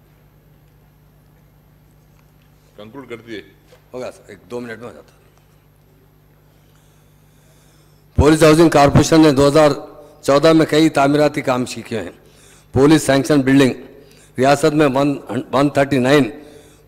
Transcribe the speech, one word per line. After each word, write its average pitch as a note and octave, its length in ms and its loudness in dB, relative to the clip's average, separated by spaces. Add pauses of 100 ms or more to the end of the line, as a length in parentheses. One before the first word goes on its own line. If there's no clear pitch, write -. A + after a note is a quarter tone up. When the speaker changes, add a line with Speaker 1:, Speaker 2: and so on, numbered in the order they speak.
(2750)
Speaker 1:
Conclude A2+ 320 -20
कर A#2+ 60 -14
दिए। A2+ 360 -18 (420)
Speaker 2:
होगा B2 160 -14
सर, - 220 -20
एक F2+ 80 -20 (100)
दो A#2+ 100 -12
मिनट A2+ 200 -16
में A#2 80 -20
हो F#2+ 60 -20
जाता। - 200 -20 (3000)
Police D3+ 260 2
Housing D#3 280 4
Corporation D3 500 2
ने D#3 100 4
दो C#3 160 0
हज़ार C#3+ 420 0 (340)
चौदह C#3+ 300 2
में D#3+ 140 2
कई D#3 220 0
तामीराती D3 520 -2
काम B2+ 240 -6
किए A2+ 340 -12
हैं। F2 200 -16 (540)
Police D3 320 2
सैंक्शन C#3 360 0
building C3+ 300 2 (680)
रियासत C#3+ 340 0
में D3+ 120 0
वन, C#3 340 -2 (340)
वन C#3 160 0
थर्टी C#3 280 -2
नाइन B2+ 360 0 (540)